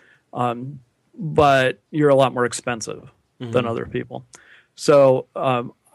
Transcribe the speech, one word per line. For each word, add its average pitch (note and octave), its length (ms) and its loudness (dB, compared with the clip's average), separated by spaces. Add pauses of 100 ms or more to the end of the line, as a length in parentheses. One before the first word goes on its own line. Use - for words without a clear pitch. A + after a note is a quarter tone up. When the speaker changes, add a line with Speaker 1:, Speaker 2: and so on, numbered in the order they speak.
(340)
Speaker 1:
um, B2 460 -6 (400)
but C#3+ 600 0 (100)
you're D3 200 2
a C#3 40 4
lot C3 200 2
more B2 100 -2
expensive - 680 -8 (300)
Speaker 2:
Mm-hmm. A#2+ 120 -10
Speaker 1:
than B2 140 0
other A#2 200 -6
people." B2 400 -10 (480)
So, C3+ 500 4 (100)
um, C3 380 -4 (220)